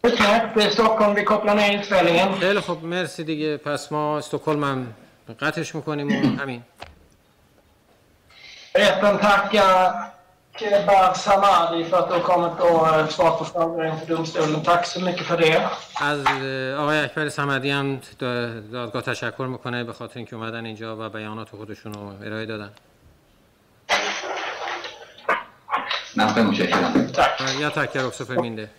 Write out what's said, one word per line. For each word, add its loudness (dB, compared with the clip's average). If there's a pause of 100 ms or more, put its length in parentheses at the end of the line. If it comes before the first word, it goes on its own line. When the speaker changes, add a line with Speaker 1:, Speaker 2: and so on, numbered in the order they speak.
Speaker 1:
Utmärkt. 2
Det 4
är 2
Stockholm. 2
Vi -2
kopplar 2
ner 4
inspelningen. 2
Speaker 2:
خیلی 2
خوب. -6
مرسی -6
دیگه. -2
پس -6
ما 0
استکهلم -2
هم -4 (460)
قطعش -4
می‌کنیم -6
و 0
همین. -8 (2000)
Speaker 1:
Rätten 4
tackar 4 (480)
Bars 4
Hamadi 4
för 2
att 2
du 0
har 2
kommit 0
och, 6
eh, 4
svarat 2
på -4
frågor -2
inför -4
domstolen. -2
Tack 2
så -6
mycket -4
för 0
det. 4 (320)
Speaker 2:
از، 0
اه، -2
آقای 2
اکبر -4
صمدی -2
هم -2
دا-، -6
دادگاه -6
تشکر -6
می‌کنه -6
به -12
خاطر -14
اینکه -14
اومدن -8
اینجا -10
و -10
بیانات -10
خودشون -14
رو -12 (140)
ارائه -8
دادن. -10 (3500)
Speaker 3:
من 2
خیلی 4
متشکرم. 0
Speaker 1:
Tack. 2
Speaker 2:
اه، -2
jag -2
tackar 0
också -6
för -6
min -6
del. -10 (100)